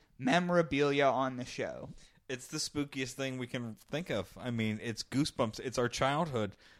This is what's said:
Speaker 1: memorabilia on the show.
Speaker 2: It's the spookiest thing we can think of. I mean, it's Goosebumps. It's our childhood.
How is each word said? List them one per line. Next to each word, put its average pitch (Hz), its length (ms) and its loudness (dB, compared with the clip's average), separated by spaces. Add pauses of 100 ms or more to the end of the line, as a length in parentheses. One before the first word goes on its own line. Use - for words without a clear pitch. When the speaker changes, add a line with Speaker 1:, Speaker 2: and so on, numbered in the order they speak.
(200)
Speaker 1:
memorabilia 147 880 4
on 131 320 2
the 123 80 -6
show. 78 440 -6 (400)
Speaker 2:
It's 127 180 -6
the 156 100 -8
spookiest 139 540 -4
thing 135 260 -4
we 127 100 -4
can 120 300 -6 (120)
think 156 200 -6
of. 104 280 -2
I 123 140 -6
mean, 110 320 0
it's 113 180 -6
Goosebumps. 127 600 0
It's 120 160 -4
our 123 100 4
childhood. 135 640 0 (280)